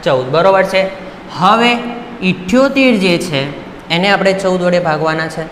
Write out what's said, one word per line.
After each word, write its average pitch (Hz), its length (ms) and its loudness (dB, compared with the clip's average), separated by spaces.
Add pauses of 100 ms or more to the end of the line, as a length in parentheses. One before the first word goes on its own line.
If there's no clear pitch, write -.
ચૌદ, 127 220 0
બરોબર 180 360 2
છે? 190 240 0 (520)
હવે 226 380 4 (460)
ઇઠ્યોતેર 247 760 2
જે 180 220 2
છે, 139 280 -4 (440)
એને 175 180 0
આપણે 190 240 2
ચૌદ 185 300 0
વડે 180 180 2
ભાગવાના 160 480 -2
છે. 160 240 -8